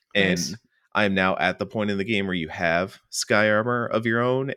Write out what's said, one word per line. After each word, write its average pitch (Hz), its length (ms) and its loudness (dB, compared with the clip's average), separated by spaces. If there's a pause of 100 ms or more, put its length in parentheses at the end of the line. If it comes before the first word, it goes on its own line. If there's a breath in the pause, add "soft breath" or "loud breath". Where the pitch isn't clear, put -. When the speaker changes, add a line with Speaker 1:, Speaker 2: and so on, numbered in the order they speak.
(140 loud breath)
Speaker 1:
And 95 240 2
Speaker 2:
Nice. 85 180 -6 (380)
Speaker 1:
I 107 100 2
am 98 100 0
now 92 240 2
at 92 200 0
the 104 80 -4
point 104 240 -4
in 98 80 -2
the 98 60 -2
game 98 220 0
where 92 80 -2
you 80 140 -4
have 87 520 -2 (100)
sky 107 400 0
armor 117 360 0
of 113 200 -2
your 117 160 0
own 131 340 -2